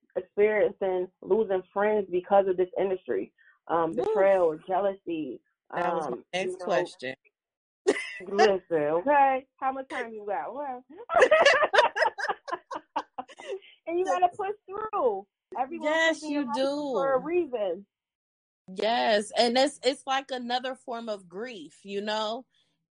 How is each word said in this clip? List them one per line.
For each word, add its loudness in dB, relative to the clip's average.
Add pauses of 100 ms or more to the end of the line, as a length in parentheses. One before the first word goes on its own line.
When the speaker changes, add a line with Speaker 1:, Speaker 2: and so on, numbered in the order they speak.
(160)
Speaker 1:
experiencing 0 (100)
losing 0 (100)
friends 0
because 4
of 0
this 0
industry, -2 (360)
um, 0
Speaker 2:
Oof. -
Speaker 1:
betrayal, 2
jealousy, -4 (340)
Speaker 2:
That -2
was -4
my -6
Speaker 1:
um, -12 (140)
you -2
Speaker 2:
next -6
Speaker 1:
know. -
Speaker 2:
question. -2 (1040)
Speaker 1:
Listen, 2
okay? 4 (100)
How -4
much -10
time -8
you -14
got? -6
Well, -10
<laughs> 0
and -2
you 0
Speaker 2:
The -4
Speaker 1:
gotta 2
push -6 (100)
through. -2 (320)
Everyone -4
Speaker 2:
Yes, 2
Speaker 1:
comes 0
in -8
your -2
Speaker 2:
you -2
Speaker 1:
life -6 (400)
for 0
a 2
Speaker 2:
do. -
Speaker 1:
reason. -4 (880)
Speaker 2:
Yes, 0
and 4
it's, 2
it's -2
like -4
another -4
form -10
of -10
grief, -12
you -6
know? -4 (500)